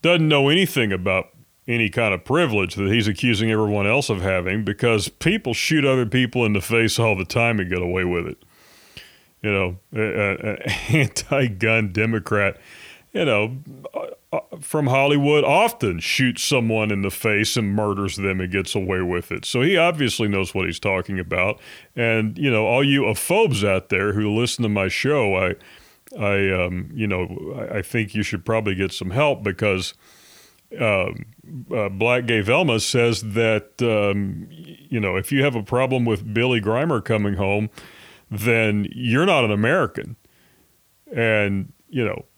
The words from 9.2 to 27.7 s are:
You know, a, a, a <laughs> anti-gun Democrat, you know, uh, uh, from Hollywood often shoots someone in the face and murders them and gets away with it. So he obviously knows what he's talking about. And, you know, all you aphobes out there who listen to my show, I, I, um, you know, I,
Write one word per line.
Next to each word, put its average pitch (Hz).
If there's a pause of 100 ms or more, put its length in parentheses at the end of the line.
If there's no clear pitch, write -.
You 107
know, 92 (180)
a, 110
a, 101
a -
<laughs> -
anti-gun 113
Democrat, 104 (560)
you 180
know, 117 (360)
uh, - (240)
uh, -
from 147
Hollywood 143
often 143
shoots -
someone 110
in 98
the 98
face 107
and 104
murders 101
them 95
and 90
gets 95
away 95
with 87
it. -
So 123
he 180
obviously 147
knows 95
what 92
he's 87
talking 95
about. 90 (360)
And, 113
you 143
know, 110
all 120
you 139
aphobes 131
out 95
there 98
who 107
listen 117
to 107
my 98
show, 123
I, 92 (640)
I, 98
um, 90
you 110
know, 90
I, -